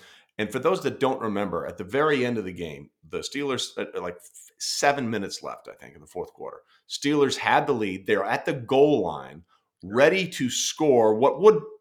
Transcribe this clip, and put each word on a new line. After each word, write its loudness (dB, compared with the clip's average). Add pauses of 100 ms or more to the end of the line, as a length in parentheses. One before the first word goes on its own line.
(380)
And -4
for -4
those 0
that -4
don't 0
remember, -4
at -10
the -12
very 0
end -2
of -4
the -8
game, -10 (180)
the -8
Steelers, -6
uh, -6 (100)
uh, -4
like, -8
f-, -20
seven -2
minutes -6
left, -12
I -16
think, -20
in -20
the -20
fourth -10
quarter. -14 (320)
Steelers 2
had 2
the 0
lead. -4
They're 2
at -4
the -2
goal 4
line, -8 (400)
ready 2
to -4
score 2
what 4
would 8 (200)